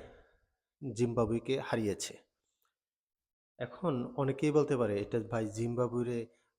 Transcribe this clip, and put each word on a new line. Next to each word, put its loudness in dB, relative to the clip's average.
জিম্বাবুয়েকে 2
হারিয়েছে। -2
এখন -2
অনেকেই 2
বলতে 4
পারে, 2
"এটা -2
ভাই -2
জিম্বাবুয়ে -2